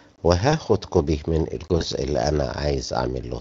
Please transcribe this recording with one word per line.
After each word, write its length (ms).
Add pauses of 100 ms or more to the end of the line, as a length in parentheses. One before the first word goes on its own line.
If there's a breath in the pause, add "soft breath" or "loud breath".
(240 loud breath)
وهاخد 600
كوبي 440
من 240
الجزء 520
اللي 140
أنا 260
عايز 480
أعمل 380
له 100